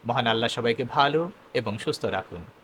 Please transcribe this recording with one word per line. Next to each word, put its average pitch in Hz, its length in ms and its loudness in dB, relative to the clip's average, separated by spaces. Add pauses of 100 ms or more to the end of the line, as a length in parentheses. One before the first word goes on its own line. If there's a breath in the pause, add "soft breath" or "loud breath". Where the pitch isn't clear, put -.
মহান 120 200 2
আল্লাহ 113 220 4
সবাইকে 117 340 0
ভালো 151 480 2 (220)
এবং 110 240 -2
সুস্থ - 280 -4
রাখুন। 95 360 -4 (220)